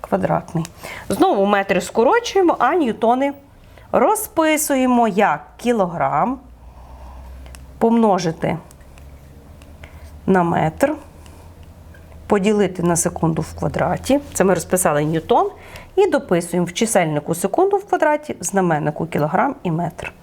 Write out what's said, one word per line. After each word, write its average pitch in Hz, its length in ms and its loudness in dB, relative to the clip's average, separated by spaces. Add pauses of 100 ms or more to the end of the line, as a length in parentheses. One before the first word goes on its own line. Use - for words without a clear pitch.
квадратний. 165 640 -4 (420)
Знову 220 380 2
метри 196 340 2
скорочуємо, 349 760 2
а 262 160 2
ньютони 254 580 0 (600)
розписуємо 277 1160 2
як 180 320 2 (160)
кілограм 180 840 0 (1400)
помножити 202 800 2 (1700)
на 185 160 4
метр, 170 520 0 (1300)
поділити 202 560 2
на 170 140 2
секунду 160 460 -2
в - 160 -10
квадраті. 170 640 0 (140)
Це 180 100 2
ми 185 100 4
розписали 165 500 0
ньютон. 233 460 0 (460)
І 381 140 4
дописуємо 180 560 0
в 175 60 -10
чисельнику 165 600 0
секунду 359 420 0
в 392 100 -4
квадраті, 302 540 0
в 180 40 -10
знаменнику 160 640 -2
кілограм 175 560 0
і 180 80 -4
метр. 165 420 -6 (100)